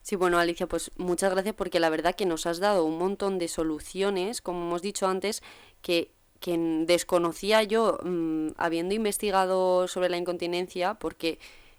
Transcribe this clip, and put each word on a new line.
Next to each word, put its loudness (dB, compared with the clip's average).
Sí, -4
bueno, 4
Alicia, 0
pues -4
muchas 0
gracias 0
porque 0
la 4
verdad 2
que -2
nos 0
has -2
dado 4
un -2
montón -2
de -2
soluciones, -4
como -6
hemos -2
dicho -2
antes, -2
que, 0
que -2
n-, 0
desconocía 2
yo, 2
mm, -2
habiendo 0
investigado 2
sobre 0
la 0
incontinencia, -2
porque, -4